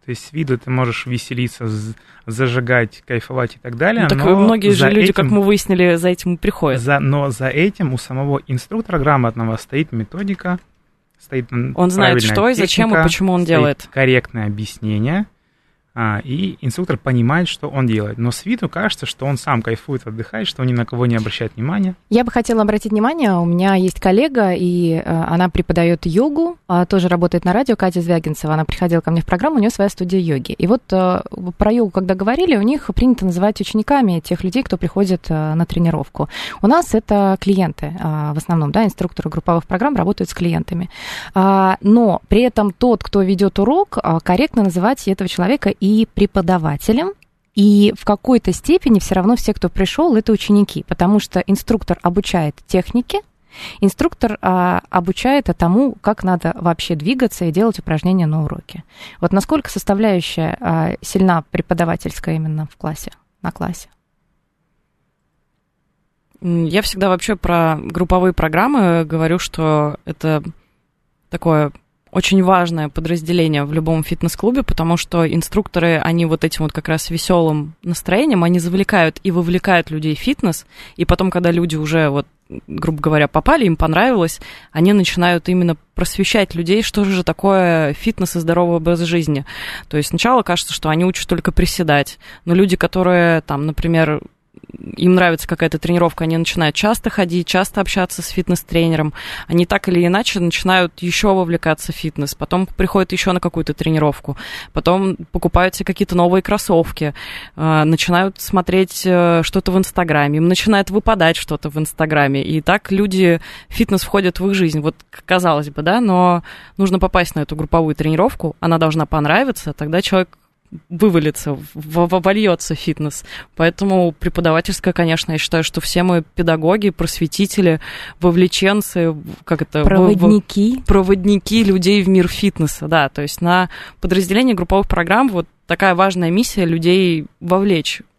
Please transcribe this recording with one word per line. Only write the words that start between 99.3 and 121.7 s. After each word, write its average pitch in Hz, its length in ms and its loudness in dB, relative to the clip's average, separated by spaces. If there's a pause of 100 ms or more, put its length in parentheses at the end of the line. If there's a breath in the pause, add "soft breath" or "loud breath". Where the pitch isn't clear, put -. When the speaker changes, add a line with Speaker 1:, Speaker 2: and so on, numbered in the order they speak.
Speaker 2:
они 175 180 2
так 196 220 -2
или 175 180 2
иначе 196 340 0
начинают 180 600 0
еще 190 360 0
вовлекаться 165 580 -2
в - 20 -8
фитнес, 147 380 -6
потом 180 320 -2
приходят 190 460 0
еще 185 220 0
на 180 60 0
какую-то 165 340 -4
тренировку, 151 640 -2 (380 loud breath)
потом 185 420 0 (160)
покупают 175 440 -2
себе 190 100 -8
какие-то 190 300 -4
новые 175 260 4
кроссовки, 165 720 -2 (420 loud breath)
э, 156 280 2
начинают 175 580 0
смотреть, 185 640 0
э, 175 380 4
что-то - 280 -2
в 185 60 2
Инстаграме, 151 600 0
им 165 100 2
начинает 196 420 2
выпадать 190 480 2
что-то - 320 -8
в 143 80 -8
Инстаграме, 151 640 0
и 156 180 -2
так 190 300 -2
люди, 190 480 2 (300 loud breath)
фитнес 190 320 0
входит 190 380 0
в 185 100 -2
их 196 60 0
жизнь. 160 260 0
Вот, 156 140 -2 (160)
к-, - 120 -20
казалось 165 460 0
бы, 143 140 -8
да, 196 180 2
но 180 420 2 (340 loud breath)
нужно 196 220 2
попасть 180 360 0
на 156 60 -2
эту 147 140 -6
групповую 156 400 0
тренировку, 160 640 -2
она 165 200 0
должна 156 260 2
понравиться, 160 680 -2
тогда 160 280 -2
человек 185 280 0 (600)
вывалится, 165 640 0
в-, - 80 -8 (120)